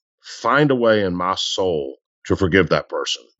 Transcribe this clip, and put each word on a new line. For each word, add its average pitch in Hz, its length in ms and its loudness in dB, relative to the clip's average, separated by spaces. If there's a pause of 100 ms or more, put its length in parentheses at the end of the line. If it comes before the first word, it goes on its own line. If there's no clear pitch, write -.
(200)
find 135 500 0
a 131 40 2
way 113 280 2
in 90 120 -2
my 90 220 -2
soul 78 600 -4 (300)
to 95 100 0
forgive 90 320 2
that 76 220 -2
person. - 320 -6 (180)